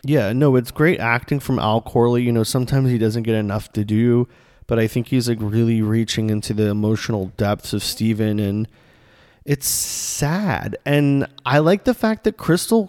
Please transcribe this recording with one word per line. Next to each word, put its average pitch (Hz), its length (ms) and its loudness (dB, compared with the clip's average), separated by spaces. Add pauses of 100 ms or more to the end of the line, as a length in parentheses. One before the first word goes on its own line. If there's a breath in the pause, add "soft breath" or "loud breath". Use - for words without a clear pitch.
Yeah, 131 300 0
no, 131 240 4
it's 120 140 0
great 156 300 0
acting 117 380 -2
from 131 200 -2
Al 107 240 0
Corley. 120 400 2
You 120 100 2
know, 113 120 2
sometimes 131 460 0
he 123 60 2
doesn't 110 280 0
get 113 100 0
enough 107 400 -4
to 104 100 -2
do, 117 440 2 (380 soft breath)
but 117 120 0
I 113 80 2
think 120 220 -4
he's, 123 200 0
like, 117 100 -2
really 110 440 0
reaching 110 480 0
into 104 240 -2
the 107 140 0
emotional 104 680 -2
depths 104 380 -2
of 104 100 -4
Steven, 107 540 -2
and 104 280 -2 (800 soft breath)
it's - 240 -4
sad. - 1080 -4 (100)
And 143 400 2 (180)
I 131 140 2
like 170 240 4
the 247 120 2
fact 220 280 -2
that 156 140 -2
Crystal 185 520 0